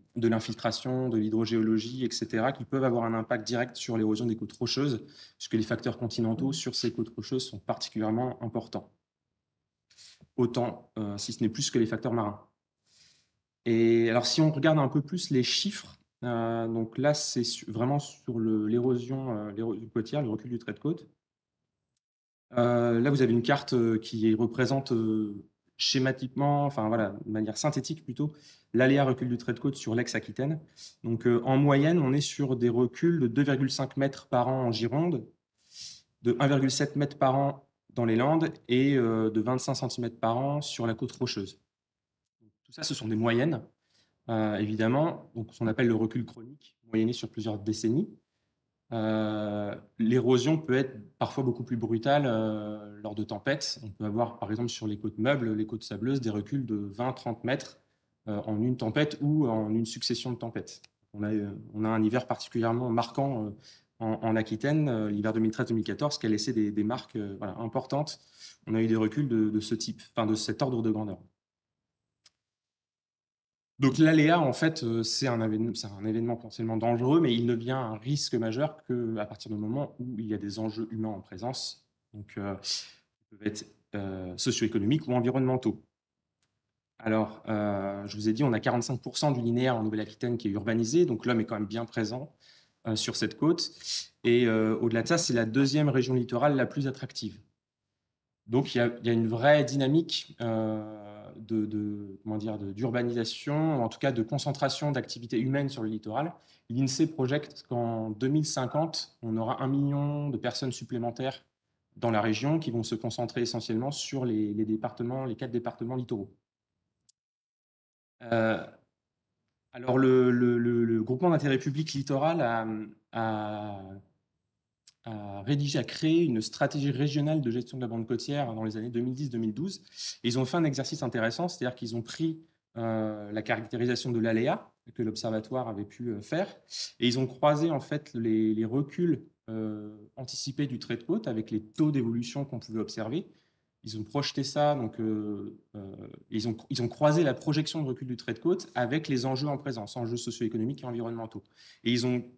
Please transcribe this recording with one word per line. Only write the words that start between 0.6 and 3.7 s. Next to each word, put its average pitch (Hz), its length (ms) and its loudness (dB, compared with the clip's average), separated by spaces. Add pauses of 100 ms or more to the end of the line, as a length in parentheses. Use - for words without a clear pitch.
de 113 80 0
l'hydrogéologie, 110 880 2
et 113 60 -2
cetera, 113 400 -2
qui 131 140 -8
peuvent 135 180 -2
avoir 117 220 2
un 113 100 0
impact 110 320 -2
direct 123 280 -2